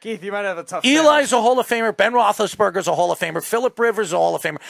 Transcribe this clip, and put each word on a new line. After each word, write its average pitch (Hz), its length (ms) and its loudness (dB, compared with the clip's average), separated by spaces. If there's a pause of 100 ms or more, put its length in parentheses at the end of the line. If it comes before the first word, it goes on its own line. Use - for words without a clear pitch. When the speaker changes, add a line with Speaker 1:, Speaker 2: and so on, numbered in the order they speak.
Speaker 1:
Keith, 214 240 -10
you 196 80 -10
might 202 100 -6
have 185 160 -6
a 170 60 -10
tough 180 200 -6
Speaker 2:
Eli's 294 440 4
Speaker 1:
standard. - 60 -4
Speaker 2:
a 240 60 4
Hall 247 200 2
of - 80 -2
Famer. 226 280 -2
Ben 220 180 2
Roethlisberger's 202 760 0
a 165 80 2
Hall 175 160 2
of - 80 -6
Famer. 165 240 -4
Phillip 240 340 -2
Rivers 220 300 0
is 156 40 -10
a 180 40 0
Hall 170 180 2
of 160 80 -6
Famer. 156 280 -6